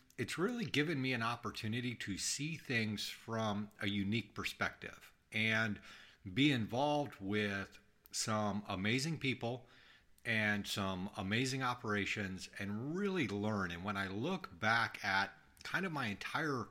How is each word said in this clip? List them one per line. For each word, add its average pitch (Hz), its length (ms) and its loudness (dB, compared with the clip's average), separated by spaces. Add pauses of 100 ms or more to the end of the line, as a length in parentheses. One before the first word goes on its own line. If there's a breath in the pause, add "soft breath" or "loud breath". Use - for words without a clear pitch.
(180 loud breath)
it's - 200 -2
really 226 280 0
given 143 360 2
me 131 120 2
an 117 100 0
opportunity 117 720 -2
to 98 220 -4
see 151 380 -2
things 110 520 0
from 107 640 -2 (120)
a 107 60 0
unique 101 460 0
perspective - 800 -4 (220)
and 110 460 2 (540 loud breath)
be 139 180 6
involved 131 680 2
with 101 600 -2 (320)
some 107 580 0
amazing 117 480 0
people 123 480 -2 (580 loud breath)
and 107 440 2
some 95 500 -2
amazing 123 460 0
operations 104 840 -2 (120)
and 107 360 -4
really 185 340 2
learn. 101 420 0
And 85 120 -6
when 101 140 -2
I 98 120 0
look 151 500 -2
back 110 440 4
at 98 280 2 (320)
kind 165 200 -2
of 190 80 0
my 135 160 0
entire 131 640 -2